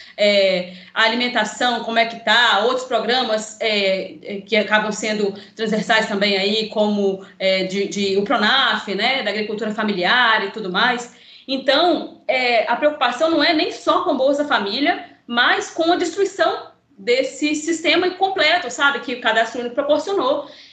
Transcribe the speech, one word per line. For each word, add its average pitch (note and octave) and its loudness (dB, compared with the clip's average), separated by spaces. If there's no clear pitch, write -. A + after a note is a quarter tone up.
é, F#3+ 2
a A3 2
alimentação, A#3+ 0
como A3+ -4
é A3+ 4
que - -8
tá, A3 4
outros B3+ 0
programas, A3 -2
é, G3+ -2
é, G3+ -10
que A3 -4
acabam G#3+ 2
sendo G#3 -2
transversais G#3+ 0
também G3+ 0
aí, G#3+ -2
como, G3+ 0
é, F#3+ 2
de, F#3+ -2
de, G3 -2
o G#3 2
pronaf, A3 2
né, A#3 -2
da G3+ -4
agricultura G#3+ -4
familiar G#3+ 0
e - -6
tudo F#3+ -8
mais. A#3 0
Então, C#4 0
é, A#3+ 2
a A#3+ 0
preocupação D4 0
não D4 2
é E4 4
nem E4 0
só F4 0
com E4 0
Bolsa C#4+ 2
Família, C4+ 0
mas C4+ 0
com E4+ 0
a F4 4
destruição F4+ -2
desse C4+ -2
sistema E4+ 0
completo, F4+ 0
sabe, C#4+ 0
que B3 -8
o - -8
cadastro A3+ 0
único A#3+ -6
proporcionou, D4+ 0